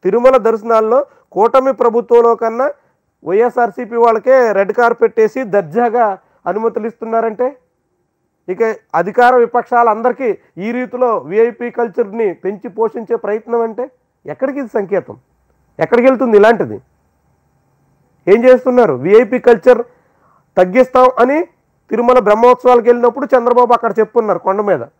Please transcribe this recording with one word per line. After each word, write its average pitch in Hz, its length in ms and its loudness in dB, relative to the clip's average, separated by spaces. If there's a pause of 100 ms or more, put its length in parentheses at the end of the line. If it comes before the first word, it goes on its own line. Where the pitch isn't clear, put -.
తిరుమల 240 340 2
దర్శనాల్లో 226 680 0 (260)
కూటమి 254 420 0
ప్రభుత్వంలో 233 600 2
కన్నా 233 360 -4 (540)
వైఎస్ఆర్సీపీ 226 720 -4
వాళ్ళకే 233 560 2
రెడ్ 196 200 -2
కార్పెట్ 233 480 0
వేసి 220 240 0
దర్జాగా 202 760 -2 (280)
అనుమతులు 220 420 -6
ఇస్తున్నారంటే, 226 680 -6 (920)
ఇక 214 260 -4 (200)
అధికార 233 400 2
విపక్షాలందరికీ 233 1000 -2 (200)
ఈ 202 140 -8
రీతిలో 247 460 -4
వీఐపీ 226 520 -4
కల్చర్ని 220 640 -4
పెంచి 202 360 -10
పోషించే 220 460 -6
ప్రయత్నం 226 460 -6
అంటే 226 300 -8 (340)
ఎక్కడికి 262 340 -8
ఇది 262 80 -10
సంకేతం? 190 500 -6 (600)
ఎక్కడికి 233 280 2
వెళ్తుంది 240 300 2
ఇలాంటిది? 190 440 2 (1500)
ఏం 226 160 4
చేస్తున్నారు? 247 500 4
వీఐపీ 202 460 2
కల్చర్ 240 440 2 (760)
తగ్గిస్తాం 254 520 2 (100)
అని 285 260 0 (440)
తిరుమల 240 300 2
బ్రహ్మోత్సవాలకు 240 680 4
వెళ్ళినప్పుడు 240 420 0 (100)
చంద్రబాబు 240 360 2
అక్కడ 226 260 -2
చెప్పున్నారు 214 400 -2
కొండ 196 220 -4
మీద. 196 180 0 (200)